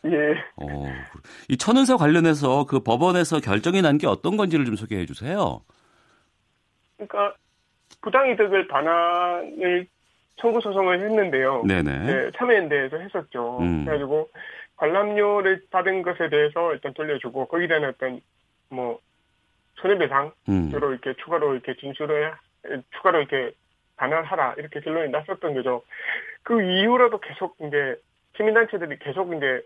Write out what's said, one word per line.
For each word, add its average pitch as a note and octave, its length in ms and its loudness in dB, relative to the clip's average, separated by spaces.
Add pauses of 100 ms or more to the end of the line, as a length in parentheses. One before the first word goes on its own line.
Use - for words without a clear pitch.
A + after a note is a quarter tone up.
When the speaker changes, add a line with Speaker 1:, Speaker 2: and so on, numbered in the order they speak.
Speaker 1:
예. D3+ 280 2 (240)
Speaker 2:
어, C#2+ 280 -8 (640)
이 C3 80 0
천은사 B3+ 400 4
관련해서 D3+ 680 4
그 C3+ 160 0
법원에서 D#3+ 580 2
결정이 D#3 420 2
난 D3 160 6
게 D3 100 0
어떤 E3 280 0
건지를 E3 300 2
좀 A2 100 -2
소개해 G2 300 -4
주세요. A2 560 -4 (1400)
Speaker 1:
그러니까 G3+ 380 -2 (680)
부당이득을 G#3 680 2
반환을 F3 1200 0 (500)
청구 A#3 220 2
소송을 F#3+ 460 0
했는데요. C#3 600 2
Speaker 2:
네네. D2+ 400 2
Speaker 1:
네, C3 320 0
참여연대에서 D#3 600 2
했었죠. C3 640 -6
Speaker 2:
음. - 240 -2
Speaker 1:
그래가지고 D3+ 440 -2 (460)
관람료를 G3+ 840 2 (100)
받은 F#3+ 300 0
것에 E3+ 280 -2
대해서 D3+ 440 2
일단 C3+ 220 -8
돌려주고 C3+ 520 -6
거기에 E3+ 200 -2
대한 D#3 180 2
어떤 C3 340 -6 (500)
뭐 B2 300 -6 (760)
손해배상 D#3 560 0 (180)
Speaker 2:
음. F2+ 200 2
Speaker 1:
주로 C#3+ 220 -2
이렇게 C3 220 -6 (100)
추가로 D3+ 300 0
이렇게 C3 240 -6
진술을 D3+ 540 -4 (360)
해-, C3+ 140 -8 (160)
추가로 F3 220 2
이렇게 C3+ 340 -2 (440)
반환하라 D3+ 600 0
이렇게 D3+ 240 -10
결론이 D#3 300 -2
났었던 D3+ 420 -4
거죠. B2 300 -2 (580)
그 A3+ 200 2
이후로도 G#3+ 600 2
계속 - 340 -10 (100)
이제 C#3+ 300 -2 (400)
시민단체들이 G#3+ 640 0
계속 F3 360 -4
이제 C3+ 300 -2